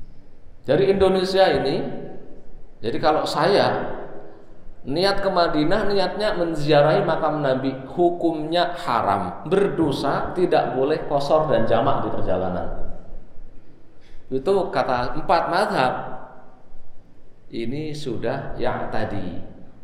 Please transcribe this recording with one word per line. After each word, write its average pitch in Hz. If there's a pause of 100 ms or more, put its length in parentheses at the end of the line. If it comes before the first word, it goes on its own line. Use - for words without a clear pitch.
(640)
Dari 190
Indonesia 185
ini, 151 (960)
jadi 113
kalau 156
saya 156 (960)
niat 190
ke 190
Madinah, 175
niatnya 196
menziarahi 156
makam 156
Nabi, 131 (180)
hukumnya 165 (100)
haram, 98
berdosa, 190
tidak 160
boleh 143
qashar 156
dan 117
jamak 110
di -
perjalanan. 90 (1600)
Itu 175
kata 123
empat 170
mazhab. 175 (1500)
Ini 143
sudah 120
ya -
tadi, 98 (460)